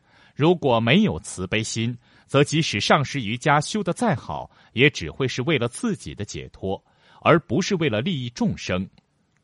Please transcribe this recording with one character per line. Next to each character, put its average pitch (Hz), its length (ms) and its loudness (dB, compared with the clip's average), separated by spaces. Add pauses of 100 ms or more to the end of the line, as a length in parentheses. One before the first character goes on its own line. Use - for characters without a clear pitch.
(340)
如 165 200 4
果 123 260 2
没 123 220 4
有 92 180 0
慈 - 260 -8
悲 110 160 -2
心， 87 340 -4 (300)
则 - 160 2
即 151 200 2
使 - 180 -2
上 160 240 4
师 139 160 -8
瑜 110 160 -4
伽 147 240 2
修 208 220 -4
得 180 100 -2
再 214 220 0
好， 69 360 -10 (220)
也 127 160 4
只 82 220 -4
会 131 180 -4
是 127 140 -6
为 143 160 0
了 117 100 -2
自 220 260 -4
己 82 200 -12
的 101 100 -10
解 65 240 -14
脱， - 340 -8 (380)
而 143 200 6
不 135 200 -2
是 202 140 0
为 160 160 0
了 107 100 0
利 143 240 -2
益 120 60 -6
众 170 260 -2
生。 92 320 -4 (540)